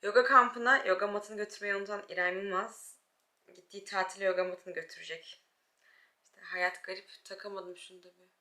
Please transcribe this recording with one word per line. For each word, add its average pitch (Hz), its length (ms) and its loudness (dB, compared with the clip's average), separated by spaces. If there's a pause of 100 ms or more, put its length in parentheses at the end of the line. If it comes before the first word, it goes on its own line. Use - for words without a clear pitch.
Yoga 208 220 6
kampına 247 540 6
yoga 190 300 2
matını 208 300 -6
götürmeyi 202 380 -6
unutan 202 340 -6
İrem 180 300 -2
Yılmaz 196 560 -4 (600)
gittiği 196 300 -16
tatile 190 400 -2
yoga 185 180 2
matını 180 300 -8
götürecek. - 680 -12 (840)
İşte - 180 -20
hayat 180 420 -2
garip. 190 260 -12 (140)
Takamadım 190 540 -12
şunu 185 260 -20
da 180 40 -20
bir. 185 340 -20